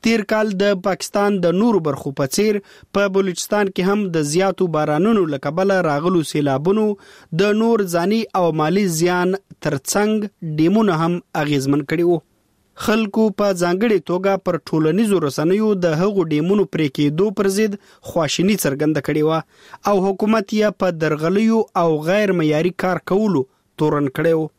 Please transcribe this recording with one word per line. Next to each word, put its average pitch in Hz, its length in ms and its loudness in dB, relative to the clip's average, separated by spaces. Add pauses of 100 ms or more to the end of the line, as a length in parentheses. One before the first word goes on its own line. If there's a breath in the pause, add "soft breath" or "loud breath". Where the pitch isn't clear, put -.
تیر 226 280 2
کال 220 180 0 (120)
د 202 120 4 (120)
پاکستان 202 580 0
د 170 140 2
نورو 208 280 2
برخو 143 320 -4
په 139 160 -2
څیر 208 240 2 (380 loud breath)
په 202 200 0
بلوچستان 196 580 -2
کې 190 160 -2
هم 202 260 -2
د 151 160 0
زیاتو 185 440 0
بارانونو 160 460 2 (120)
له 135 100 -6
کبله 185 320 0 (100)
راغلو 160 440 0
سیلابونو 156 580 0 (540 loud breath)
د 208 180 2
نور 226 240 2 (100)
ځاني 190 260 0 (200)
او - 20 2 (200)
مالي 180 220 2 (120)
زیان 180 400 0
ترڅنګ 196 1200 -4
ډیمونه 185 460 2
هم 175 180 -2 (200)
اغیزمن 143 500 0
کړي 170 180 0
وو. 175 80 2 (580)
خلکو 220 460 0 (160)
په 202 80 2 (160)
ځانګړې 185 480 0
توګه 190 340 0
پر 175 120 -2 (120)
ټولنیزو 175 560 2
رسنیو 175 420 0 (160)
د 160 200 0
هغو 196 280 0
ډیمونو 175 340 2 (100)
پرې 156 240 -2
کېدو 147 280 0 (140)
پر 196 160 2
ضد 214 180 0 (360 soft breath)
خواشیني 170 520 0
څرګنده 147 460 -2
کړې 151 200 0
وه - 640 -4
او 190 140 2
حکومت 214 500 -2
یې 208 280 0
په 175 180 0
درغلیو 185 580 2 (220)
او 170 40 2 (220)
غیر 196 320 2
معیاري 156 340 0 (100)
کار 180 180 -2 (100)
کولو 190 320 2 (340)
تورن 147 380 0
کړی 165 220 2
و. 156 100 -4 (100)